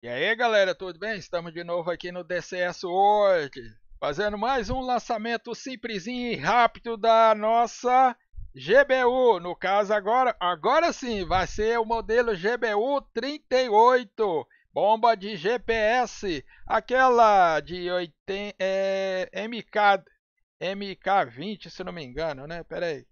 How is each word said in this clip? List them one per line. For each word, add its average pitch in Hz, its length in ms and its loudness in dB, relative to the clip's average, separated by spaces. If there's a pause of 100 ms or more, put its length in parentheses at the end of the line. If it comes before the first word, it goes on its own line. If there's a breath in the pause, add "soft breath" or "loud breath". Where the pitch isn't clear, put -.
E 120 60 -16
aí, 139 300 -2
galera, 208 400 2
tudo 185 200 -12
bem? 202 220 -10
Estamos 170 340 -8
de 170 120 -12
novo 170 260 -4
aqui 175 220 -8
no 180 100 -12
D 170 180 -6
C 180 180 -12
S 180 280 -4
hoje, 190 880 2 (220)
fazendo 196 400 -4
mais 226 320 -2
um 254 100 -4
lançamento 233 760 -4
simplesinho 240 800 -8
e - 20 -6
rápido 226 600 0
da 226 380 6
nossa 233 840 2 (380)
G 185 300 4
B 262 180 2
U. 247 380 4
No 175 160 -8
caso, 196 360 0
agora, 220 460 0
agora 208 540 2
sim, 220 320 -6
vai 175 240 0
ser 226 320 -2
o 226 40 0
modelo 226 520 0
G 208 200 -2
B 226 180 -2
U 262 280 0
trinta 262 580 -4
e 254 80 0
oito, 214 760 2 (260 soft breath)
bomba 220 440 2
de 202 200 -10
G 202 220 -2
P 226 140 -4
S, 214 760 -2 (180 soft breath)
aquela 220 920 4
de 175 320 -6
oitenta, 190 720 -6
é, 190 720 -2
M 220 320 -8
K, 202 400 2 (560)
M 196 340 -8
K 190 300 0
vinte, 156 440 -12
se - 140 -16
não 180 100 -10
me 165 120 -12
engano, 139 420 -8
né? 170 160 -12
Pera 175 240 -8
aí. 139 260 -8